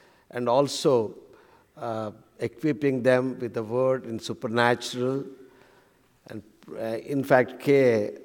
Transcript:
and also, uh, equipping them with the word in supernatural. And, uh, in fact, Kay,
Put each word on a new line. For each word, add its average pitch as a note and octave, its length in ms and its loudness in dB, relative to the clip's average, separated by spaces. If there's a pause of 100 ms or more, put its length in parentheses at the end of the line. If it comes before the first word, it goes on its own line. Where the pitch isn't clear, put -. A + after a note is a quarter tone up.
(320)
and B2 180 -4
also, B2+ 680 2 (640)
uh, A2 340 -8 (280)
equipping C3+ 640 -2
them B2+ 360 2
with A#2 140 -6
the A#2 100 -4
word B2+ 420 -2
in A2+ 140 -8
supernatural. B2 1040 -2 (1040)
And, G#2+ 140 -14 (340)
uh, A2+ 220 -6 (160)
in C#3 100 -2
fact, B2+ 360 4
Kay, A#2+ 640 4